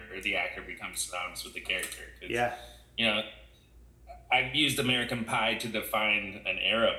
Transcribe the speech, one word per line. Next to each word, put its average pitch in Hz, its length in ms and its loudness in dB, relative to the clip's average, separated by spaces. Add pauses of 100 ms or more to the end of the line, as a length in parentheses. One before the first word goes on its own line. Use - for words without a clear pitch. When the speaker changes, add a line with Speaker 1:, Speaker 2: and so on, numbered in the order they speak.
(140)
Speaker 1:
or 95 80 -8
the 98 140 0
actor 90 300 -4
becomes 90 340 -8
synonymous 90 440 -6
with - 80 -12
the 87 80 -10
character. 90 440 -4 (140)
'Cause, 95 120 -8
Speaker 2:
Yeah. 120 240 2 (420)
Speaker 1:
you 117 100 2
know, 107 160 4 (1120)
I've 131 220 4
used 139 240 4
American 120 460 2
Pie 113 320 2
to 113 120 -4
define 104 760 0
an 90 120 -2
era 107 400 4